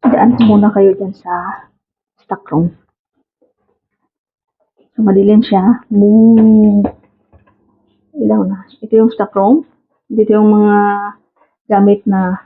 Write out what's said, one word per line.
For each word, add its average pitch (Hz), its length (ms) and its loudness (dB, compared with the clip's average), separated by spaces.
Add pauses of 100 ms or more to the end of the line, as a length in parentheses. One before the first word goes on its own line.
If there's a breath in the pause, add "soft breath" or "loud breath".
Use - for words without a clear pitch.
Daan 240 320 0
ko 214 160 2
muna 208 160 2
kayo 196 240 2
dyan 196 240 -10
sa 180 480 -12 (560)
stock - 240 -12
room. 165 240 -2 (2250)
So, 226 80 -6
madilim 202 400 2
siya. 202 480 0
Moo. 214 960 2 (1300)
Ilaw 214 320 -2
na. 190 320 -10
Ito 220 160 -8
yung 220 160 4
stock 202 240 -8
room. 226 320 0 (400)
Dito 214 320 -2
yung 214 160 2
mga 208 220 2 (920)
gamit 202 400 0
na 190 400 -4